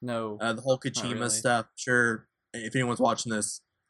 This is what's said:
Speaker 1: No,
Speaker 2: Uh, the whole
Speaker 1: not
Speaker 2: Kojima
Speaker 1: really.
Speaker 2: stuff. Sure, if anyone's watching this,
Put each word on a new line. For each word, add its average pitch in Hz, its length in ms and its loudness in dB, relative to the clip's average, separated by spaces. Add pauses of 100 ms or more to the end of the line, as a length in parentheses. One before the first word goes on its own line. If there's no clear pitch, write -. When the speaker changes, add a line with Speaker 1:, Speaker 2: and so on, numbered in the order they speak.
Speaker 1:
No, 113 380 -4
Speaker 2:
Uh, 113 120 0
the 113 80 -4
whole 131 140 4
Speaker 1:
not - 80 -6
Speaker 2:
Kojima 123 320 -4
Speaker 1:
really. 117 160 -2
Speaker 2:
stuff. 120 360 2 (100)
Sure, 120 500 2 (260)
if 110 220 -8
anyone's 123 260 0
watching 127 320 2
this, - 280 -2 (300)